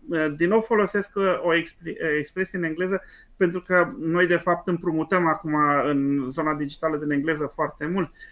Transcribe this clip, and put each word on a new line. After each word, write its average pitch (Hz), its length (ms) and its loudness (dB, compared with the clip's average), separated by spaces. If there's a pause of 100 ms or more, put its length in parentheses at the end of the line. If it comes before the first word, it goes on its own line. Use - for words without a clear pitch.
uh, 156 280 -2
din 170 120 2
nou 220 120 4
folosesc, 208 560 0
uh, 190 260 0
o 165 120 2
expri-, 165 480 -4
uh, 151 160 0
expresie 185 400 -6
în 175 60 -2
engleză, 180 380 -4 (340)
pentru 180 260 0
că 180 360 2
noi, 165 280 2
de 170 100 2
fapt, 170 320 -2
împrumutăm 170 580 0
acum 156 280 -2 (300)
în 139 460 0
zona 156 240 -2
digitală 147 420 -2
din 147 140 -4
engleză 147 440 0
foarte 147 320 -4
mult. 175 240 -2 (220)